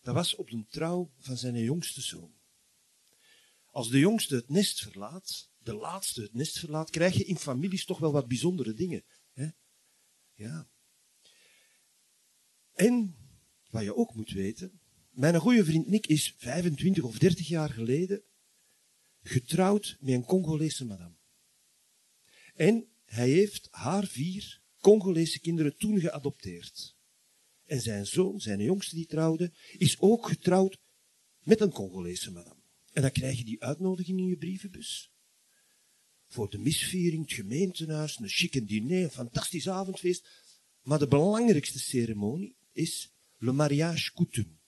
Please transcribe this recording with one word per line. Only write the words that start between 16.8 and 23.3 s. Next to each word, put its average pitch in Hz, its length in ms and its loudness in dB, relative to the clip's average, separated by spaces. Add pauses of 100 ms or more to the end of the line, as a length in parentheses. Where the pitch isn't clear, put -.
of 113 140 -6
dertig 170 300 4
jaar 156 220 0
geleden 139 520 -2 (1000)
getrouwd 185 760 0
met 131 140 0
een 123 100 0
Congolese 156 600 0
madame. 87 320 -12 (1400)
En 220 340 4 (160)
hij 120 260 0